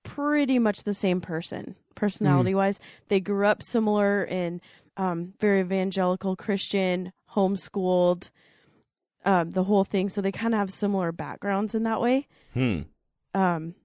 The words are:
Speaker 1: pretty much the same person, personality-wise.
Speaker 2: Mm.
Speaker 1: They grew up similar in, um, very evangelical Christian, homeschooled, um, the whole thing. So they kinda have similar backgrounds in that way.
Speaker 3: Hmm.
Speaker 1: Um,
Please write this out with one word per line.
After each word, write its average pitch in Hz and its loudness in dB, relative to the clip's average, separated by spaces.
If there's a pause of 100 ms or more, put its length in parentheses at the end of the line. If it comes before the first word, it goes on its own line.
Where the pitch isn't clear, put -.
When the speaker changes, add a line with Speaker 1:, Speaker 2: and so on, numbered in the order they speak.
Speaker 1:
pretty 285 2
much 220 0
the 208 -2
same 185 0
person, - -8 (180)
personality-wise. 196 2
Speaker 2:
Mm. - -20 (260)
Speaker 1:
They 196 2
grew 196 0
up 208 2
similar 208 0
in, 175 -6 (360)
um, 180 -4
very 202 4
evangelical 185 0
Christian, 185 -2 (220)
homeschooled, 185 0 (920)
um, 175 2
the 185 0
whole 196 4
thing. 190 0
So 196 -6
they 190 -2
kinda 226 -2
have 202 -2
similar 190 -2
backgrounds 196 -4
in 226 0
that 226 -2
way. 262 2 (280)
Speaker 3:
Hmm. 117 0 (540)
Speaker 1:
Um, 175 0 (100)